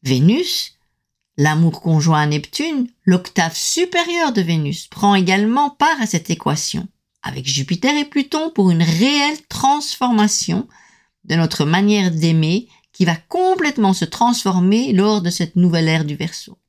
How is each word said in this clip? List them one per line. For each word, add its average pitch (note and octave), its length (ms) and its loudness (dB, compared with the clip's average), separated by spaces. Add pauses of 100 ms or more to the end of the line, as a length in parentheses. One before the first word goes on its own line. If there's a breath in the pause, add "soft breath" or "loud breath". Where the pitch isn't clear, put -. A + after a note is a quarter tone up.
Vénus, D#3+ 720 0 (600)
l'amour D#3 440 2
conjoint D#3 400 2
à D3+ 40 2
Neptune, B3 640 -4 (180)
l'octave F3 500 0
supérieure E4+ 800 -2
de G#3 80 0
Vénus, D#3+ 460 -4
prend G3+ 280 0
également G#3 540 2
part C#4+ 320 0
à A3 40 -2
cette E3 240 -4
équation, D3+ 580 -4 (360)
avec C3 240 -10
Jupiter E3+ 480 -2
et D4 100 -2
Pluton D#4 460 -4
pour F#3 200 2
une E3+ 120 2
réelle C#4+ 640 0
transformation A#3+ 1200 0 (580 soft breath)
de D#3+ 100 -2
notre D#3+ 300 0
manière F#3+ 460 2
d'aimer D#3+ 580 0 (220 soft breath)
qui F#3+ 140 0
va E3+ 100 0
complètement D#4 760 0
se F3 120 -2
transformer A3 880 0
lors G#3 280 2
de F3 80 -2
cette E3+ 260 -4
nouvelle E3+ 320 2
ère D#3+ 180 2
du D3 100 -6
Verseau. - 420 -12 (120)